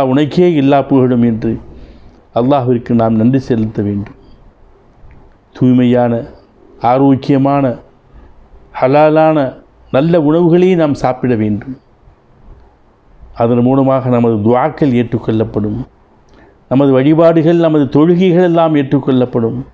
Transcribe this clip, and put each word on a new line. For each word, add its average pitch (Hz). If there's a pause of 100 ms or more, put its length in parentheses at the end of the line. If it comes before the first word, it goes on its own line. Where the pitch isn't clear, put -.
உனக்கே 147
எல்லா 139
புகழும்" 127
என்று 113 (840)
அல்லாஹ்விற்கு 123
நாம் 113
நன்றி 120
செலுத்த 113
வேண்டும். 101 (1400)
தூய்மையான, 123 (680)
ஆரோக்கியமான, 139 (1080)
ஹலாலான 156 (540)
நல்ல 165
உணவுகளை 170
நாம் 156
சாப்பிட 127
வேண்டும். 107 (1600)
அதன் 120
மூலமாக 131
நமது 117
துஆக்கள் 123
ஏற்றுக்கொள்ளப்படும், 110 (880)
நமது 135
வழிபாடுகள், 160
நமது 156
தொழுகைகள் 175
எல்லாம் 165
ஏற்றுக்கொள்ளப்படும். 127 (160)